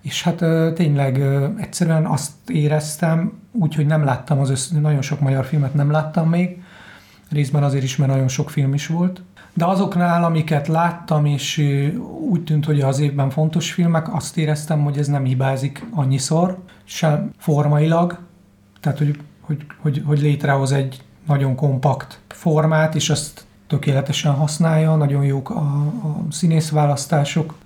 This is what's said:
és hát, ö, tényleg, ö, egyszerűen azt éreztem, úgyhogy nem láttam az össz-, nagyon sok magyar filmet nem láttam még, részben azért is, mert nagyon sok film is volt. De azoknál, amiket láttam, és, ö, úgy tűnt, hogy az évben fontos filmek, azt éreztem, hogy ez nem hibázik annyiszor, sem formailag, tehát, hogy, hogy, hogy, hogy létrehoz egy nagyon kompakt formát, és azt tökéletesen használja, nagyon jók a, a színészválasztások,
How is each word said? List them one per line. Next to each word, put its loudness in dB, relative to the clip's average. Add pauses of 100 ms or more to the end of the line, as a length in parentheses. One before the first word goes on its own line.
és -8
hát, 0
ö, 2
tényleg, 2
ö, 2 (100)
egyszerűen 0
azt -2 (160)
éreztem, 0 (200)
úgyhogy 0
nem 2
láttam 0
az 0
össz-, -2
nagyon 2
sok -4
magyar 2
filmet -2
nem 2
láttam 0
még, -2 (680)
részben 0
azért 0
is, -4
mert 2
nagyon 2
sok -4
film 0
is -4
volt. -2 (320)
De 0
azoknál, 2
amiket 0
láttam, 0
és, -2
ö, 2 (440)
úgy 0
tűnt, 0
hogy 2
az 0
évben 0
fontos -2
filmek, 0
azt -4
éreztem, 0
hogy -2
ez 0
nem 0
hibázik -2 (100)
annyiszor, 0 (260)
sem -2
formailag, 2 (640)
tehát, -2
hogy, 0 (220)
hogy, -8 (160)
hogy, -2
hogy 2
létrehoz 2
egy -2 (240)
nagyon 2
kompakt -2
formát, 2
és 0
azt -4 (220)
tökéletesen 0
használja, 2
nagyon 2
jók 0
a, -4 (240)
a -4
színészválasztások, 0 (120)